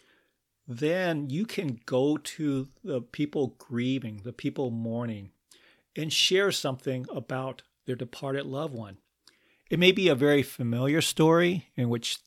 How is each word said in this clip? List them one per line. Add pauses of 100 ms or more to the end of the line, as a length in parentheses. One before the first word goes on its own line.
(680)
then
you
can
go
to (160)
the
people
grieving,
the
people
mourning, (680)
and
share
something
about (240)
their
departed
loved
one. (720)
It
may
be
a
very
familiar
story
in
which